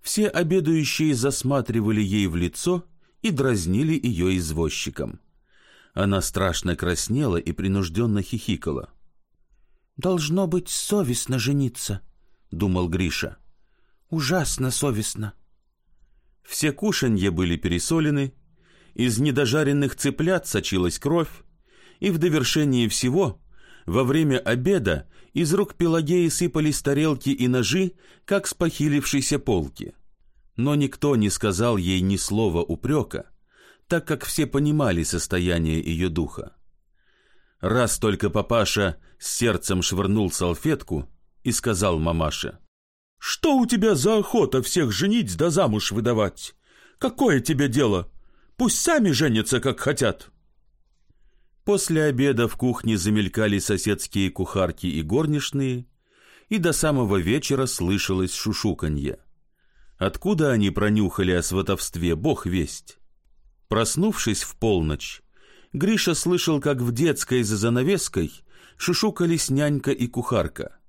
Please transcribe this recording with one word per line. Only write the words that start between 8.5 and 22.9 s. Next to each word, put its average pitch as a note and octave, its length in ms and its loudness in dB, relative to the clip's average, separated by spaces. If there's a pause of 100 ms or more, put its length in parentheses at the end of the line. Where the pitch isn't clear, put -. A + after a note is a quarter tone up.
«Должно F3 480 0
быть F3 240 -2
совестно B2+ 720 -2
жениться», B2 600 -2 (500)
думал F2+ 360 0
Гриша. E2+ 500 -2 (760)
«Ужасно D3 580 0
совестно». A2 640 -4 (1080)
Все - 280 -2
кушанья A2+ 600 0
были E2+ 260 0
пересолены, C#3 800 0 (580)
из A#2+ 240 0
недожаренных C#3+ 800 2
цыплят E3 500 0
сочилась F2+ 540 -2
кровь, E3 440 -2 (560)
и G3 120 0
в E3 80 0
довершении D3 680 2
всего, B2+ 540 0 (460)